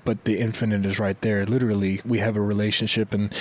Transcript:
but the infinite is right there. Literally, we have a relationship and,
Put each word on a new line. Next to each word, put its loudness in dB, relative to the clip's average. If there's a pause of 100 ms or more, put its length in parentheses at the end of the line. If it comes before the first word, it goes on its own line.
but -2
the 0
infinite 0
is -2
right -2
there. 2
Literally, 0
we 0
have 0
a 0
relationship 0
and, 0